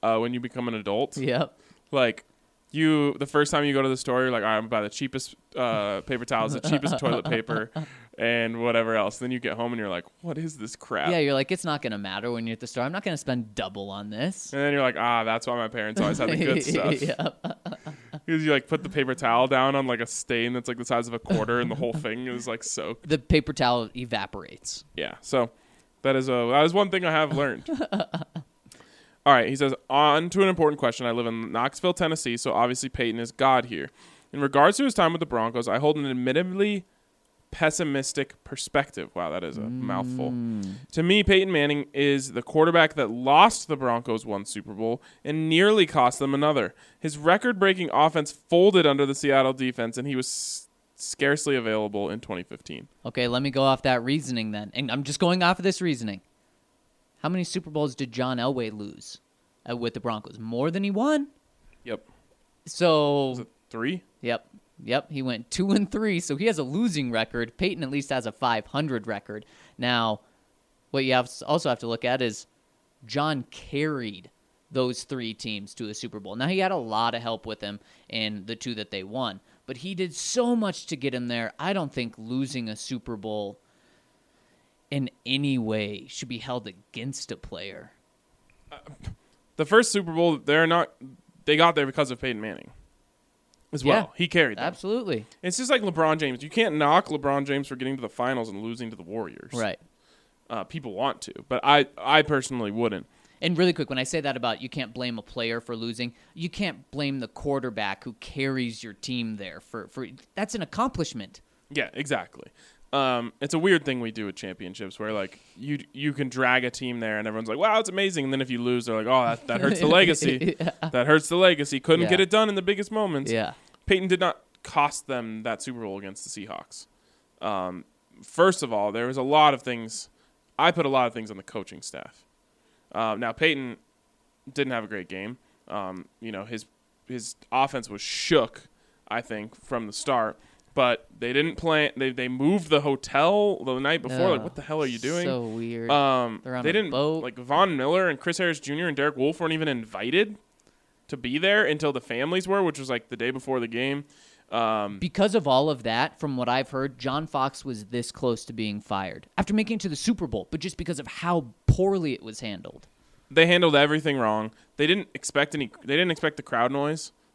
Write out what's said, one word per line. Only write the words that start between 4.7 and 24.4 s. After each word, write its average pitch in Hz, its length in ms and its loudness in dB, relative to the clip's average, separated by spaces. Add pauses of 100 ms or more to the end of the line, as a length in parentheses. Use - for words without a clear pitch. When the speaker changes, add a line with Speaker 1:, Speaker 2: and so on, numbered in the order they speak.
Speaker 1:
the 104 80 -4
cheapest, - 460 -8 (220)
uh, 104 440 0
paper 123 220 -6
towels, 113 300 0
the 127 80 -6
cheapest 143 380 0
toilet 127 260 0
paper, 113 440 -2 (260)
Speaker 2:
<laughs> - 220 -20
Speaker 1:
and 117 460 0
whatever 113 320 2
else." 107 220 0
Then 123 120 -6
you 123 120 -4
get 104 160 -4
home 120 160 -2
and 117 60 -4
you're 104 100 -4
like, 87 160 -4 (160)
"What 165 160 -8
is 156 200 -8
this 110 200 -12
crap?" 95 340 -2
Speaker 2:
Yeah, 170 60 2
you're 139 160 2
like, 135 180 0
"It's 185 140 -4
not 151 160 -2
gonna 110 160 -4
matter 101 340 -6
when 117 160 -4
you're 113 60 -4
at 110 80 -10
the 123 60 -12
store. 123 180 -4
I'm 151 80 -4
not 202 100 -6
gonna 175 140 -4
spend 117 380 -4
double 98 340 -6
on 101 200 -10
this." 131 440 -6
Speaker 1:
And 139 80 -2
then 143 100 2
you're 143 100 2
like, 127 160 2
"Ah, 117 280 2
that's 113 220 0
why 120 100 -2
my 117 100 -2
parents 107 320 -4
always - 180 2
had 120 120 0
the 156 80 0
good 156 260 2
Speaker 2:
<laughs> - 0 -
Speaker 1:
stuff." 156 380 0
Speaker 2:
Yep. - 560 -4 (680)
Speaker 1:
'Cause 160 160 0
you, 151 120 2
like, 135 160 0
put 156 140 -2
the 101 60 -8
paper 127 260 0
towel 123 320 4
down 135 280 4
on, 135 120 2
like, 120 120 0
a 117 60 -2
stain 120 480 -2
that's, 123 160 -4
like, 120 80 -6
the 123 80 -8
size 120 240 0
of 117 40 -6
a 117 60 -6
quarter, 117 400 0
and 120 100 0
the 113 60 -4
whole 120 160 -2
thing 123 360 -6
is, 123 200 -6
like, 113 160 -6
soaked. - 460 -8
Speaker 2:
The 156 80 4
paper 156 340 2
towel 123 460 0
evaporates. 110 880 -8 (100)